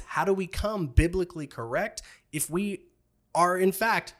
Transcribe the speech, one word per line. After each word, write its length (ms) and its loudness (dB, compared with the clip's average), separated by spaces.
how 180 -2
do 80 4
we 120 -2
come 420 -4
biblically 600 0
correct 540 -6
if 160 -4
we 380 -4
are, 240 4
in 140 4
fact, 480 0